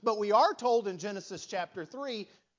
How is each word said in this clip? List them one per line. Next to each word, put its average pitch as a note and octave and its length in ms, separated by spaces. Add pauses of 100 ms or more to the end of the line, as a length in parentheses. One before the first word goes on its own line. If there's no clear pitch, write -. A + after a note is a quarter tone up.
but G#3+ 160
we G#3 140
are D4+ 200
told A#3 360
in F#3 80
Genesis F#3+ 480
chapter F3 400
three B3 420 (320)